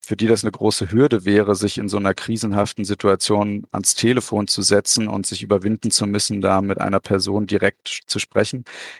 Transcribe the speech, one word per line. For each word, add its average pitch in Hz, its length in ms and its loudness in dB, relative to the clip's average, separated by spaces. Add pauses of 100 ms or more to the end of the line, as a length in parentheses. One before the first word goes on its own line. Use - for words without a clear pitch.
für 107 120 -6
die 110 100 0
das 110 180 4
eine 110 60 -2
große 101 400 -2
Hürde 117 340 4
wäre, 101 300 4
sich 101 240 -2
in 104 100 -4
so 98 80 -2
einer 98 160 0
krisenhaften 104 720 -2
Situation 101 840 0
ans - 240 -2
Telefon 113 520 0
zu - 140 -2
setzen 101 480 2
und 101 180 -4
sich - 160 -8
überwinden 101 480 0
zu - 160 0
müssen, 101 360 -2
da 95 180 2
mit 98 200 -2
einer 98 200 0
Person 101 460 0
direkt - 600 -2
zu - 120 -4
sprechen, 113 460 -2 (360)